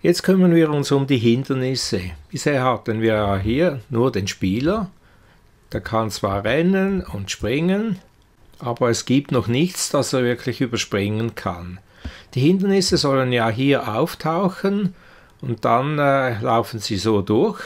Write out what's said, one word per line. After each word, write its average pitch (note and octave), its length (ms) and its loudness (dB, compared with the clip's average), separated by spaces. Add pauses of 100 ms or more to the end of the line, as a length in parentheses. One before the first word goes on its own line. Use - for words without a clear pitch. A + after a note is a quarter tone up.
Jetzt F3 200 2
kümmern F#3 320 4
wir D#3+ 160 6
uns C#3+ 220 0
um C#3 140 2
die C3+ 120 2
Hindernisse. B2+ 800 0 (300)
Bisher C#3 320 -2
hatten A2+ 380 0
wir G#2+ 380 2
hier C3 500 0
nur B2 240 2
den G2 160 -2
Spieler. D3 640 -2 (840)
Der A2 80 -4
kann A2 300 -2
zwar G2+ 340 -4
rennen F#3 580 2
und G2 280 -10
springen, F3+ 680 -2 (600)
aber A#2+ 320 0
es - 140 -2
gibt C#3 280 2
noch A2 160 0
nichts, D3 420 -2
das C3+ 220 0
er C3 100 0
wirklich A#2+ 380 -2
überspringen A2 760 -2
kann. F2+ 460 -8 (540)
Die C3 60 0
Hindernisse F#3+ 560 2
sollen C3+ 360 0
ja A2+ 160 2
hier B2+ 460 0
auftauchen F3+ 1000 -2 (460)
und B2 240 -6
dann, C3 340 2
äh, C3+ 420 0
laufen A#2 400 -2
sie G#2 160 -4
so G#2 260 2
durch A#2+ 440 0